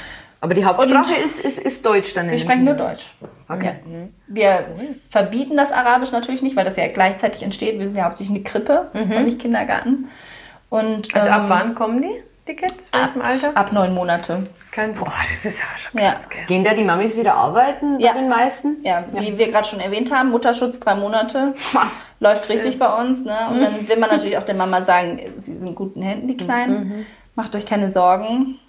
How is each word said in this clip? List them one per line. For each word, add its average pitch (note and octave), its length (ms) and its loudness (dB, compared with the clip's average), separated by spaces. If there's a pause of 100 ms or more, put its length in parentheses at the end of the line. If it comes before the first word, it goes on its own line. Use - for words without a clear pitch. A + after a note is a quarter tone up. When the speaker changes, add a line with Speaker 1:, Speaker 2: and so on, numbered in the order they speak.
(440)
Speaker 1:
Aber E3+ 120 0
die F#3+ 100 4
Hauptsprache C4 480 4
Speaker 2:
Und D4+ 100 0
Speaker 1:
ist, D4+ 220 -4
ist, C4+ 140 -4
ist - 260 -4
Deutsch G3+ 300 2
dann F3 100 -2
in E3 60 -4
Speaker 2:
Wir D#3+ 80 2
Speaker 1:
den D#3+ 40 -2
Speaker 2:
sprechen B3+ 200 4
nur D4 100 6
Speaker 1:
Kindern? - 220 -4
Speaker 2:
Deutsch. - 100 -16 (420)
Speaker 1:
Okay. F#3 280 -4 (100)
Speaker 2:
Ja. E3 240 -14 (160)
Wir G3 400 2 (460)
verbieten A#3 440 0
das C#4+ 160 4
Arabisch B3+ 400 2
natürlich C4 300 -4
nicht, C4 140 -2
weil F#3+ 100 2
das F#3+ 120 -4
ja E3+ 100 0
gleichzeitig G3 560 0
entsteht. G#3 340 -4
Wir G3 100 -4
sind G3+ 80 -6
ja F#3 100 0
hauptsächlich G3 320 -4
eine G3 60 -8
Krippe - 500 0
Speaker 3:
Mhm. G#3+ 240 -2
Speaker 2:
und C4 80 4
nicht A#3+ 140 0
Kindergarten. A#3 680 -2 (640)
Und, A3 440 -2
Speaker 3:
Also G#3 140 4
ab G3+ 140 4
Speaker 2:
ähm, G3+ 60 2
Speaker 3:
wann G3 260 2
kommen A#3 260 0
die, G#4+ 220 -6 (240)
die D#4+ 80 -8
Kids? F#4 360 -6
Speaker 2:
ab, - 220 2
Speaker 3:
Welchem B3 80 -6
Alter? C4 340 0
Speaker 2:
ab G3+ 160 2
neun F#3 220 2
Monate. F3 540 -2 (240)
Speaker 3:
Kein, G#3+ 240 -4
boah, E3+ 180 -6 (300)
das G3 100 -4
ist - 80 -10
aber - 160 -8
schon - 240 -6
Speaker 2:
Ja. G3 120 4
Speaker 3:
krass, - 80 -8 (100)
gell? - 160 -12
Speaker 1:
Gehen F#3 160 2
da G#3+ 100 4
die G#3+ 120 2
Mamis G3 300 2
wieder A3+ 200 2
arbeiten C4 640 2
Speaker 2:
Ja. A#3 140 6
Speaker 1:
bei B3+ 80 -4
den C4 80 0
meisten? C4+ 520 0
Speaker 2:
Ja, F3 300 0
wie G3+ 260 -4
wir A3 120 4
gerade G#3 180 2
schon G3+ 120 -8
erwähnt G#3+ 320 -2
haben, C4 200 2
Mutterschutz A#3+ 480 0
drei G3 160 2
Monate. A3+ 580 0 (200)
Speaker 1:
<laughs> - 460 -2
Speaker 2:
Läuft G#3 300 4
richtig A3+ 300 -2
bei B3 200 4
uns, B3+ 260 -2
ne? G#3+ 120 -2 (140)
Und B3 100 2
dann D4 120 2
Speaker 3:
Mhm. G#3 160 -6
Speaker 2:
will A3+ 80 4
man A3 120 4
natürlich G3+ 300 0
auch F#3+ 60 -6
der G3 100 -2
Mama F#3 260 0
sagen, F3+ 380 2 (180)
"Sie E3+ 220 -12
sind F#3 80 -8
in F3+ 80 -8
guten F#3+ 260 -8
Händen, G#3+ 260 -4
die B3 100 -4
Kleinen. A#3+ 500 -2
Speaker 3:
Mhm. G#3 180 -8 (300)
Speaker 2:
Macht G#3+ 200 -6
euch G#3 120 -6
keine G3+ 240 0
Sorgen." G#3+ 640 2 (120)